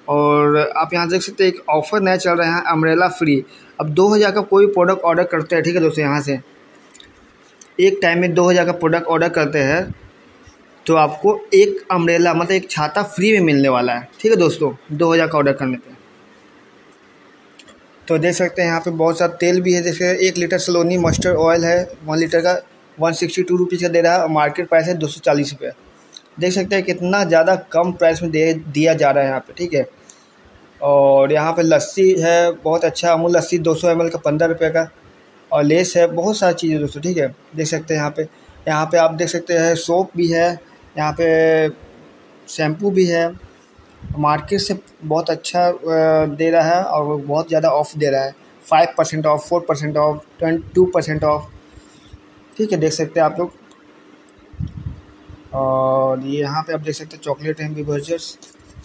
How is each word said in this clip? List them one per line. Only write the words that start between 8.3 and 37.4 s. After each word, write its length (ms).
दो 160
हज़ार 160
का 60
प्रोडक्ट 340
ऑर्डर 220
करते 320
हैं 340
तो 100
आपको 420
एक 380
अम्ब्रेला 420
मतलब 180
एक 180
छाता 340
फ्री 280
में 100
मिलने 260
वाला 240
है, 160
ठीक 120
है 60
दोस्तों, 340
दो 200
हज़ार 160
का 100
ऑर्डर 140
करने 240
पे। 200
तो 100
देख 160
सकते 280
हैं 60
यहाँ 120
पे 120
बहुत 260
सारा 160
तेल 280
भी 100
है, 100
जैसे 280
एक 120
लीटर 200
सलोनी 400
मस्टर्ड 380
ऑयल 280
है, 280
वन 140
लीटर 220
का 160
वन 140
सिक्सटी 300
टू 140
रुपीज़ 260
का 60
दे 120
रहा 140
है 60
और 100
मार्केट 380
प्राइस 180
है 80
दो 120
सौ 140
चालीस 320
रुपये। 180
देख 140
सकते 220
हैं 100
कितना 400
ज़्यादा 300
कम 200
प्राइस 300
में 80
दे, 240
दिया 400
जा 160
रहा 140
है 40
यहाँ 120
पे, 120
ठीक 220
है। 120
और 520
यहाँ 200
पे 100
लस्सी 520
है 400
बहुत 300
अच्छा, 280
अमूल 240
लस्सी 220
दो 160
सौ 160
एम 120
एल 60
का 100
पन्द्रह 300
रुपये 220
का, 180
और 140
लेस 320
है, 100
बहुत 300
सारी 180
चीज़ें 260
दोस्तों, 220
ठीक 160
है। 160